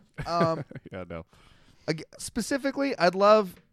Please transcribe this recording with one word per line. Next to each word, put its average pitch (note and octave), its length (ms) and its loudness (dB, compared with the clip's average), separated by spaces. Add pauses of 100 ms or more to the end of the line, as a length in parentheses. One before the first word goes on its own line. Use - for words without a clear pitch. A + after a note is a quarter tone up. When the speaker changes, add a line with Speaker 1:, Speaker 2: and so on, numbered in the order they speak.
(140)
Speaker 1:
<laughs> C#3+ 120 -12
Speaker 2:
Um, E3 400 0 (260)
Speaker 1:
Yeah, F2+ 180 -10
no. E2 160 -10 (640)
Speaker 2:
ag-, D#3 160 -4 (140)
specifically, C4+ 800 -4
I'd F3+ 180 4
love, G3+ 400 6 (180)